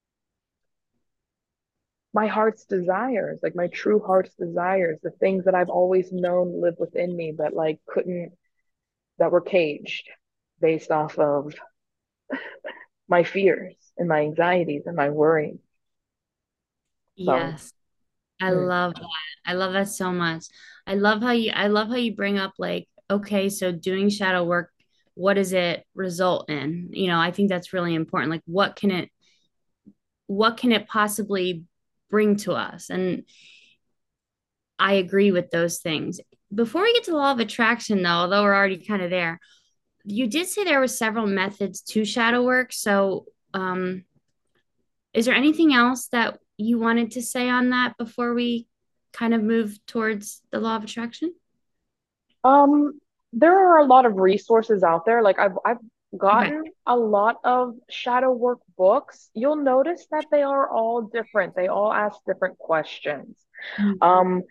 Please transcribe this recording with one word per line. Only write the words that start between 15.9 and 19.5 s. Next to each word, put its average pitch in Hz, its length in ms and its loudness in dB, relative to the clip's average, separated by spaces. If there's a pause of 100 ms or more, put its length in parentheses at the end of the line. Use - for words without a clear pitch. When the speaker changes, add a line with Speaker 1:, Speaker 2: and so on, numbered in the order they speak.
Speaker 1:
So, 175 180 0
Speaker 2:
Yes. 165 360 -6 (680)
I 185 120 0
Speaker 1:
hmm. 185 60 2
Speaker 2:
love 180 360 -2
that. 170 120 -16 (400)
I 175 80 -4